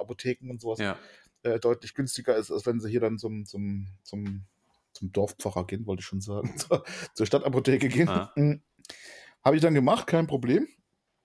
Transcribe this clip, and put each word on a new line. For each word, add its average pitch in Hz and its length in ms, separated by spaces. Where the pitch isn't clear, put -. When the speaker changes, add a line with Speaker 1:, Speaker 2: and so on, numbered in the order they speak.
Speaker 1:
Apotheken 127 480
und 123 140
sowas, 113 160
Speaker 2:
Ja. 98 200
Speaker 1:
äh, 117 180
deutlich 117 340
günstiger 127 400
ist, 110 160
als 82 140
wenn 117 160
sie 107 80
hier 117 120
dann 113 180
zum, 107 260
zum, 101 440
zum, 98 400
zum 95 200
Dorfpfarrer 98 540
gehen, 107 200
wollte 95 140
ich 92 60
schon 98 160
sagen, 101 320
<laughs> - 20
zur, - 280
zur 110 140
Stadtapotheke 135 640
gehen. 127 200
Speaker 2:
Ah. 95 280
Speaker 1:
Mhm. 147 260
Hab 139 100
ich 156 60
dann 160 140
gemacht, 143 320
kein 165 200
Problem. 135 400